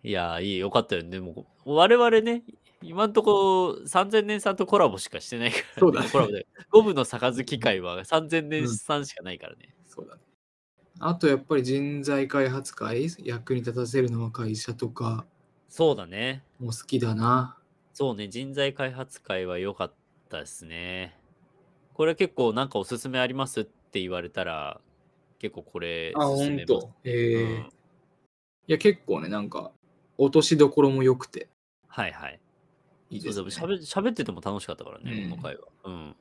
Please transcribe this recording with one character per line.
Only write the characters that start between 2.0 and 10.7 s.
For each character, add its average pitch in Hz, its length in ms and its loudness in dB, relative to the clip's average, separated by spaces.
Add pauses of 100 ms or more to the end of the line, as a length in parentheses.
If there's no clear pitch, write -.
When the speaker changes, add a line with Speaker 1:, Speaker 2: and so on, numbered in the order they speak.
Speaker 1:
ね、 233 220 -4 (380)
今 175 260 -2
ん 208 60 -4
と 220 100 6
こ 190 640 4
三 196 260 2
千 214 160 4
年 208 140 -2
さ 196 120 0
ん - 20 -2
と 190 100 0
コ 202 140 4
ラ 156 100 8
ボ 95 80 -4
し - 100 -8
か - 140 -10
し - 80 -14
て 123 80 -8
な 117 100 -2
い 113 40 2
か - 60 -2
ら - 60 -4
ね。 - 60 -16 (100)
Speaker 2:
そ 185 80 10
う 156 60 8
だ 131 80 0
ね。 - 80 -2
Speaker 1:
コ 143 80 2
ラ 123 80 6
ボ 104 60 -4
で。 98 160 -8 (240)
ゴ 220 120 12
ム 208 100 2
の 135 120 2
杯 127 540 -2
会 110 200 2
は 90 240 -6
三 160 240 2
千 156 220 -2
年 151 180 -2
さ 120 300 -2
ん 143 80 -4
し - 80 -14
か - 80 -16
な 92 100 -10
い 87 60 -10
か - 100 -16
ら - 80 -16
ね。 - 200 -20 (100)
Speaker 2:
う - 20 -20
ん。 - 40 -20
そ - 120 -14
う - 40 -16
だ - 80 -20
ね。 - 60 -20 (760)